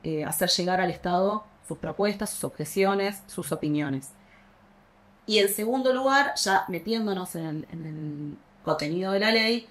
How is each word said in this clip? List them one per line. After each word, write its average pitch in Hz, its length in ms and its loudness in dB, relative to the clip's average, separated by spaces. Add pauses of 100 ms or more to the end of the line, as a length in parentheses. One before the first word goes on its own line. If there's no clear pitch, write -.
eh, 156 220 -2
hacer 165 260 -2
llegar 185 300 2
al 175 100 2
Estado 190 540 0 (220)
sus 156 120 -8
propuestas, 202 520 -2
sus - 140 -6
objeciones, 196 800 0
sus - 240 -8
opiniones. 147 600 -2 (1160)
Y 214 120 4
en 196 100 6
segundo 254 460 2
lugar, 269 420 4
ya - 320 2
metiéndonos 196 680 -2
en 165 100 -4
el, 156 260 -6
en 165 140 -10
el 147 520 -8 (240)
contenido 165 500 -2
de 196 80 2
la 214 100 4
ley 226 400 2